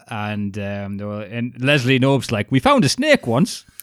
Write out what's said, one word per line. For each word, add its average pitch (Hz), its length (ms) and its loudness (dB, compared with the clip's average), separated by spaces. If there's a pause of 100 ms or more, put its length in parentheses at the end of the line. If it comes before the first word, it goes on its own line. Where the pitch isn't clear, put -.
And, 104 500 -6
um, 101 380 -6
they 101 80 -8
were, 104 180 -8
and 120 360 -8
Leslie 131 380 2
Knope's 131 340 2
like, 104 200 -2
"We 131 80 4
found 262 260 4
a - 40 2
snake 294 360 2
once." 123 400 0 (180)